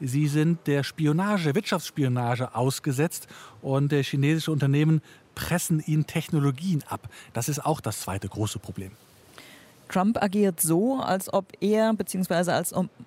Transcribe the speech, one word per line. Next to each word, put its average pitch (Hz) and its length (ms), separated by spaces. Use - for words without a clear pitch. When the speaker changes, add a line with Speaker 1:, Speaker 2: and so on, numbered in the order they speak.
Speaker 1:
sie 143 260
sind 156 400
der 143 180
Spionage, 160 680
Wirtschaftsspionage 123 1000
ausgesetzt 135 720
und, 139 320
äh, 143 100
chinesische 151 500
Unternehmen 147 500
pressen 165 500
ihnen 156 220
Technologien 147 800
ab. - 200
Das 117 160
ist 143 160
auch 151 160
das - 200
zweite 95 280
große 104 300
Problem. 95 320
Speaker 2:
Trump 202 320
agiert 196 400
so, 202 380
als 190 340
ob 190 280
er, 220 340
beziehungsweise 180 580
als 147 200
ob, 185 160